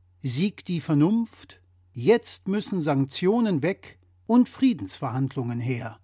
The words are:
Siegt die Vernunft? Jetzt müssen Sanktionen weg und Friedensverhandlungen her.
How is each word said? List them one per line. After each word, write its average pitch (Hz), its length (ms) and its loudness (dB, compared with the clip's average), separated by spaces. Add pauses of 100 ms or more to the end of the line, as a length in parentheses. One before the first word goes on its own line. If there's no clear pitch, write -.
(220)
Siegt 143 460 -4
die 175 140 -2
Vernunft? 180 760 0 (340)
Jetzt 190 540 0
müssen 196 320 -2
Sanktionen 160 840 0
weg - 360 -6 (260)
und 240 220 4
Friedensverhandlungen 131 1120 -2
her. 117 440 -6